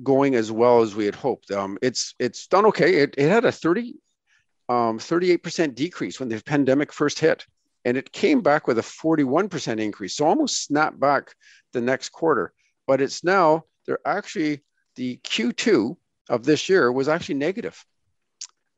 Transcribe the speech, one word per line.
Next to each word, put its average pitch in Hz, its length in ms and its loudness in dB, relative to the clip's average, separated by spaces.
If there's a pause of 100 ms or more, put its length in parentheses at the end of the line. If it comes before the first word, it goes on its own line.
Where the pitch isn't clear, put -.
going 135 320 4
as 110 160 0
well 117 320 6
as 107 100 -4
we 107 120 -2
had 101 100 -2
hoped. - 340 -6
Um, 98 320 -6
it's, - 380 -4
it's - 260 -6
done 196 220 4
okay. 180 300 4
It, 143 200 2
it 143 120 4
had 233 160 4
a 143 60 2
thirty, 208 440 -2 (720)
um, 117 300 0
thirty-eight 175 420 0
percent 160 320 -4
decrease 131 460 -6
when 131 100 -6
the 110 100 -6
pandemic 143 540 0
first 147 240 -2
hit, - 300 0 (360)
and 123 140 0
it - 140 -10
came 254 300 2
back 151 260 2
with 123 100 2
a 117 60 0
forty-one 160 640 0
percent 131 300 -6
increase. 104 360 -6
So 147 120 0
almost 254 380 0
snapped 147 340 -2
back 135 340 0 (400)
the 127 80 -4
next 127 280 -2
quarter, 127 440 -2 (320)
but 135 160 2
it's 131 220 -6
now, 165 400 2 (240)
they're 135 180 -2
actually, 151 560 -4 (360)
the 127 260 -6
Q 233 280 -4
two 151 460 0 (320)
of 120 140 -2
this 143 260 2
year 160 220 4
was 131 160 -2
actually 160 280 -2
negative. 151 480 -6 (960)